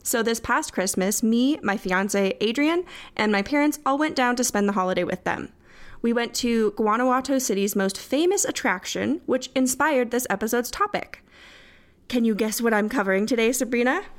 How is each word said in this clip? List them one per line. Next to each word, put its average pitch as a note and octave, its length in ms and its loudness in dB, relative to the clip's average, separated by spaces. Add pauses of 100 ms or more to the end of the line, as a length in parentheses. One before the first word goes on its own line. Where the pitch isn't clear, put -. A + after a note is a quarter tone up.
So A#3+ 180 0
this A3+ 180 0
past C4+ 320 -2
Christmas, F#3+ 520 0
me, B3 400 2
my G3 120 0
fiance, G3 640 0
Adrian, D4 420 0 (340)
and G#3+ 140 2
my G3+ 100 2
parents D4 460 0
all C4+ 100 2
went D#4 180 -2
down B3 200 2
to B3 80 0
spend G3+ 260 2
the G3+ 40 0
holiday F#3 300 0
with F3+ 200 -4
them. - 260 -4 (540)
We A#3 100 2
went A#3 220 -2
to A3+ 420 2
Guanajuato B3+ 600 2
City's G3+ 360 0
most F#3+ 220 0
famous F4+ 480 0
attraction, G#3 800 -2
which B3+ 300 -2
inspired C4 560 2
this A#3+ 180 -2
episode's A3+ 400 -2
topic. - 540 -4 (840)
Can A#3+ 180 0
you A3 100 2
guess A3 260 -2
what A3+ 140 4
I'm G#3 120 2
covering G3+ 380 0
today, A3+ 260 2
Sabrina? B3 520 0 (160)